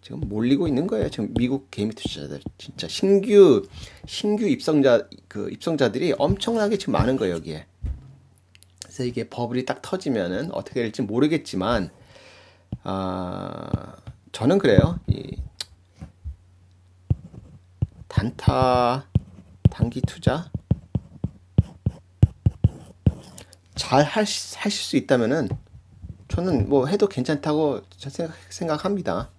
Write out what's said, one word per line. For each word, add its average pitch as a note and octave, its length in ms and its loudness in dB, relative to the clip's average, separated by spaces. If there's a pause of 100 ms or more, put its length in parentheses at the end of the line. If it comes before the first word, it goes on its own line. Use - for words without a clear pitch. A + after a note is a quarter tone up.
지금 - 180 -12
몰리고 B2 480 0
있는 C#3+ 180 0
거예요. G#3+ 220 -2
지금 - 240 -6
미국 B2+ 380 -2
개미 G#2+ 240 -4
투자자들. C#2+ 460 -10 (180)
진짜 - 280 -12
신규, G3 800 6 (400)
신규 G#3 400 -2
입성자, C3+ 640 4 (180)
그 G2 240 -8
입성자들이 C#3+ 680 0
엄청나게 G#3 580 0
지금 C#3+ 160 -4
많은 B2+ 240 2
거예요, F#2+ 200 -2
여기에. D#2+ 300 -10 (1160)
그래서 - 220 -8
이게 A#2+ 240 -4
버블이 B2 360 -4
딱 - 160 -4
터지면은 A#2+ 720 -2
어떻게 - 300 -4
될지 A2+ 200 -4
모르겠지만, A2+ 880 0 (1000)
아, F#2 1080 -8 (340)
저는 D#3+ 280 4
그래요. D3+ 500 6
이 - 340 -4 (2750)
단타, B2+ 1000 2 (600)
단기 A#2+ 320 -4
투자 - 480 -2 (3250)
잘 C3+ 300 4
하시-, - 520 -2
하실 - 280 -4
수 - 120 -2
있다면은 B2+ 520 2 (800)
저는 E3+ 400 0
뭐 C3+ 180 4
해도 G3 220 2
괜찮다고 D3+ 720 -2 (140)
저 - 120 -14
생각-, E3 280 -8 (140)
생각합니다. D#3+ 880 -4